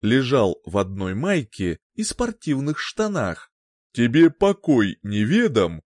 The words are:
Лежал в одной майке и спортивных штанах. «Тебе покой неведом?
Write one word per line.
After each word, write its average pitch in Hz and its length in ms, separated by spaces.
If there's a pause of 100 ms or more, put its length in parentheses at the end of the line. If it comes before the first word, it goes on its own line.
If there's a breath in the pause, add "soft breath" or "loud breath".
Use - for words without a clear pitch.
Лежал 123 640
в 92 120
одной 95 380
майке 120 640 (160)
и 220 80
спортивных 151 760
штанах. 170 720 (420)
«Тебе 123 360
покой 156 720
неведом? 104 800 (120)